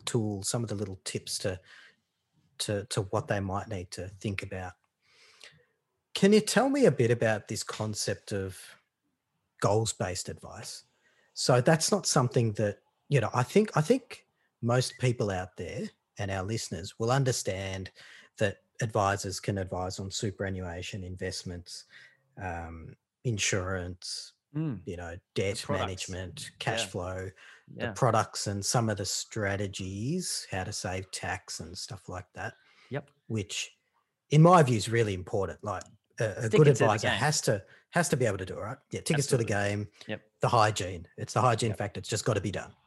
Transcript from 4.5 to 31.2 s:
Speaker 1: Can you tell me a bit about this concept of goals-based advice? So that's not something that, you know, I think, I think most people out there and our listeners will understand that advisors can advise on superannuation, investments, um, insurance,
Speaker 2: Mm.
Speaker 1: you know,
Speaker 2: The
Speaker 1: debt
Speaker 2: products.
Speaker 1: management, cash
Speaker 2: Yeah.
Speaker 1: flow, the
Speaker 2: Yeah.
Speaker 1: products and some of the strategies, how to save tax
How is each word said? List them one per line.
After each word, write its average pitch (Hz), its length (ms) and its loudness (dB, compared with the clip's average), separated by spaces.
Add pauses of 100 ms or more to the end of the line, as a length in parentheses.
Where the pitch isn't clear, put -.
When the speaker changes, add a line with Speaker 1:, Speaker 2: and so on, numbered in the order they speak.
Speaker 1:
Can 202 200 6
you 214 80 8
tell 226 280 2
me 269 160 4
a 165 60 8
bit 120 200 4
about 113 360 0
this 110 160 -6
concept - 720 -6
of 95 240 -4 (1040)
goals-based 101 640 0
advice? - 560 -12 (500)
So 123 280 4
that's 160 300 4
not 196 140 2
something 120 480 4
that, 104 260 0 (280)
you 139 140 4
know, 101 120 0
I 127 100 4
think, - 340 4
I 156 40 4
think - 440 0 (360)
most 120 380 2
people 117 320 2
out 92 240 -4
there - 340 -8 (280)
and 101 120 -4
our 95 140 -2
listeners 98 560 -6
will 113 120 2
understand 98 800 0 (460)
that 101 200 0 (240)
advisors 98 580 0
can 101 180 -2
advise 90 420 -6
on 95 120 -8
superannuation, 92 920 -6
investments, 92 800 -8 (560)
um, 82 520 -10 (300)
insurance, 92 1080 -4 (220)
Speaker 2:
Mm. 147 300 -4
Speaker 1:
you 90 100 -8
know, 85 160 -10
Speaker 2:
The 87 100 -12 (120)
Speaker 1:
debt 98 280 0
Speaker 2:
products. 95 480 -4
Speaker 1:
management, 90 500 -10
cash 113 240 -2
Speaker 2:
Yeah. 98 40 -8
Speaker 1:
flow, 92 440 -6 (440)
the 117 100 -6
Speaker 2:
Yeah. 113 60 -4
Speaker 1:
products 110 560 2
and 101 180 -4
some 117 240 2
of 104 60 0
the 98 100 -6
strategies, 101 1400 -4
how 92 140 -4
to - 80 -8
save 95 400 -6
tax - 480 -8